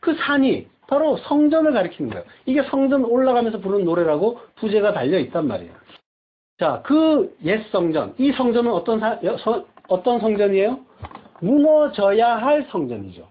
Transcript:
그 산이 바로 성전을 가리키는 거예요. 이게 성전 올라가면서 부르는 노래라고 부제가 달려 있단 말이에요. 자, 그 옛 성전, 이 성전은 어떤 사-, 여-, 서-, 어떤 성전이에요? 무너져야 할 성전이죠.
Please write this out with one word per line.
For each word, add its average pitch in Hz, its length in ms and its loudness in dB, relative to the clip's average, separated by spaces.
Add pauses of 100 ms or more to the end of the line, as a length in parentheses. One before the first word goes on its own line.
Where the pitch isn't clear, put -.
그 320 140 -2
산이 269 520 0 (240)
바로 285 240 2
성전을 302 560 2
가리키는 170 400 -2
거예요. 104 140 -12 (200)
이게 269 180 0
성전 269 420 0
올라가면서 240 540 0
부르는 190 260 -2
노래라고 170 560 0 (160)
부제가 208 340 0
달려 147 280 0
있단 156 280 -4
말이에요. 101 240 -8 (880)
자, 147 240 -2
그 311 580 2
옛 208 300 -2
성전, 156 460 -2
이 262 160 0
성전은 240 380 0
어떤 226 280 -2
사-, 220 240 -2
여-, - 140 -2
서-, 220 280 -4 (220)
어떤 226 320 0
성전이에요? 208 600 0 (600)
무너져야 240 1000 4
할 285 320 0
성전이죠. 101 600 -8